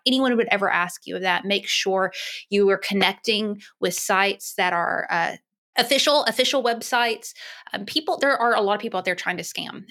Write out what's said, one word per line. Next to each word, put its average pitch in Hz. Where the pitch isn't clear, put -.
anyone 262
would 226
ever 196
ask 180
you 180
of 185
that. 180
Make 196
sure 190
you 202
are 190
connecting 202
with 185
sites 196
that 180
are, -
uh, 170
official, 277
official 254
websites. 233
Um, 202
people, 311
there 277
are 233
a 214
lot 202
of 208
people 226
out 180
there 180
trying 175
to 175
scam. -